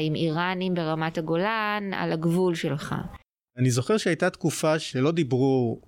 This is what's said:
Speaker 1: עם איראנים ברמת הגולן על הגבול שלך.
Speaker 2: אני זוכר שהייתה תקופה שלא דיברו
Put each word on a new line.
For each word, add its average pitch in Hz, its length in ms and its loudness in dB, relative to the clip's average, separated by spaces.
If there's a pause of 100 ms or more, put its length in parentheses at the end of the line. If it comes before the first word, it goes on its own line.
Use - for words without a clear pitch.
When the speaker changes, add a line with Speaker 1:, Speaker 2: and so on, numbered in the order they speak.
Speaker 1:
עם 156 140 0
איראנים 180 600 0
ברמת 160 440 -2
הגולן 208 760 -2
על 170 180 -2
הגבול 170 420 2
שלך. 151 400 -4 (640)
Speaker 2:
אני 127 120 4
זוכר 127 260 2
שהייתה 180 340 0
תקופה 156 480 0
שלא 135 340 0
דיברו 131 760 2